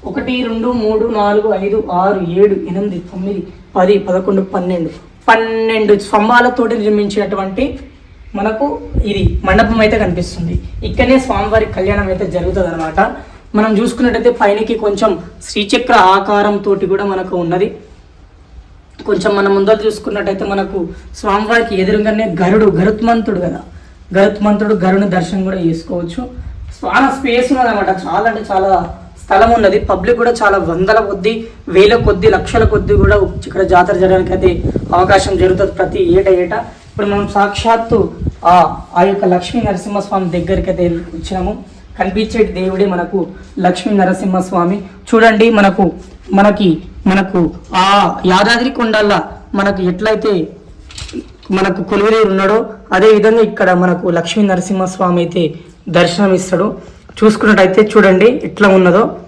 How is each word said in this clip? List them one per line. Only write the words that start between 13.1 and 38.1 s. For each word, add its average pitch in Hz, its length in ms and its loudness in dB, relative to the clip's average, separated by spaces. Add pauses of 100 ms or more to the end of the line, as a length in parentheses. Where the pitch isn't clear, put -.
మనం 220 220 2
చూసుకున్నట్టయితే 240 520 0 (100)
పైనకి 214 420 0
కొంచెం 202 280 0 (360)
శ్రీచక్ర 226 480 -2 (180)
ఆకారంతో 202 580 0 (220)
కూడా 202 180 -2
మనకు 190 220 -6 (100)
ఉన్నది. 180 240 -2 (1400)
కొంచెం 202 320 0
మనం 196 180 2
ముందర 202 280 4
చూసుకున్నట్టయితే 202 680 -4
మనకు 190 260 -4 (400)
స్వామివారికి 214 640 0
ఎదురుగానే 214 440 0 (140)
గరుడు, 202 260 4 (120)
గరుత్మంతుడు 214 680 0
కదా, - 160 -6 (560)
గరుత్మంతుడు, 208 580 2 (100)
గరుని 196 300 2
దర్శనం 185 340 -2
కూడా 185 200 -4
చేసుకోవచ్చు. 170 520 -6 (600)
చాలా 269 260 0 (120)
స్పేస్ 247 340 0
ఉన్నది 254 180 2
అనమాట, 196 180 -2 (180)
చాలా 208 240 0
అంటే 214 200 -6
చాలా 190 220 2 (500)
స్థలం 220 340 4
ఉన్నది. 202 200 2 (120)
పబ్లిక్ 202 320 0
కూడా 240 100 2 (100)
చాలా 202 160 4 (120)
వందల 190 300 2 (100)
కొద్ది, 196 240 -2 (420)
వేల 202 180 6 (120)
కొద్ది, 202 220 2 (100)
లక్షల - 260 0 (100)
కొద్ది 202 280 0
కూడా 214 140 4 (320)
ఇక్కడ 190 160 -2 (100)
జాతర 180 300 4
జరగడానికి 190 320 2
అయితే 185 140 2 (460)
అవకాశం 190 460 2
జరుగుతుంది 185 380 2
ప్రతి 190 220 -2 (160)
ఏటా 196 140 4 (100)
ఏటా. 180 160 -4 (320)
ఇప్పుడు 202 220 -4
మనం 202 240 -2
సాక్షాత్తు 226 640 0 (460)